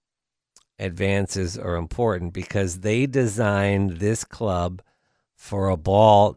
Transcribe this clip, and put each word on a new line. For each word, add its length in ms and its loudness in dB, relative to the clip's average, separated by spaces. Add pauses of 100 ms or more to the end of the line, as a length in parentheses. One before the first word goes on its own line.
(800)
advances 800 -4
are 180 -4
important 560 -4
because 480 -6
they 260 0
designed 920 0
this 260 -2
club 580 -4 (520)
for 340 -4
a 80 0
ball 600 6